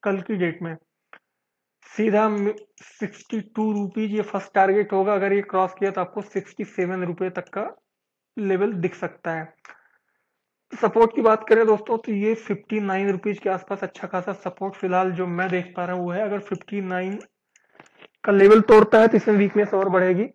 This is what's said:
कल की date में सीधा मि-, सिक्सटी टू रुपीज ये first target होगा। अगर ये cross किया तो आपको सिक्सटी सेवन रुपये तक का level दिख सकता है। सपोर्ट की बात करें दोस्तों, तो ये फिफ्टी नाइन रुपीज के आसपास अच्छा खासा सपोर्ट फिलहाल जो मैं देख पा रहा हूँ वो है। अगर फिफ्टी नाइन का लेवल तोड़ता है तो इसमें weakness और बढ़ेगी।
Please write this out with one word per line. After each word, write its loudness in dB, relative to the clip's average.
कल -4
की -8
date -4
में -10
सीधा 2
मि-, -2
सिक्सटी -10
टू -4
रुपीज -4
ये -2
first -10
target 2
होगा। 0
अगर 0
ये 2
cross -2
किया -2
तो -6
आपको -8
सिक्सटी -10
सेवन -6
रुपये -6
तक -10
का -8
level 0
दिख -4
सकता -10
है। -12
सपोर्ट 2
की -2
बात 2
करें 6
दोस्तों, 0
तो -8
ये 0
फिफ्टी -6
नाइन -2
रुपीज -4
के -4
आसपास -6
अच्छा -12
खासा -6
सपोर्ट -10
फिलहाल -2
जो -4
मैं -4
देख -4
पा -6
रहा -6
हूँ -6
वो -6
है। -4
अगर -6
फिफ्टी -8
नाइन -6
का 2
लेवल 8
तोड़ता 8
है 6
तो 2
इसमें 2
weakness 0
और 0
बढ़ेगी। 2